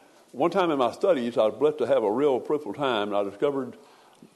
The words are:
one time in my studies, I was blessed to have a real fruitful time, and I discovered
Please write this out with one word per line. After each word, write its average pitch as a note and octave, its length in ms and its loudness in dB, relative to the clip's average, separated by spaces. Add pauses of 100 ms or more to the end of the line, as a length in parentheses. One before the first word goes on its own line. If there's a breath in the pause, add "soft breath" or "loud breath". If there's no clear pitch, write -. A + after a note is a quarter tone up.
(340 loud breath)
one D#3 180 0
time F3 200 2
in C#3+ 60 0
my A#2+ 140 2
studies, C3 460 0
I A2 80 4
was G#2+ 100 0
blessed D3+ 220 0
to A#2 100 0
have C3 160 2
a G2+ 80 2
real B2+ 300 2
fruitful B2 320 -4
time, A2+ 360 -2
and G2+ 80 -2
I G2+ 60 2
discovered B2+ 540 -4 (580 loud breath)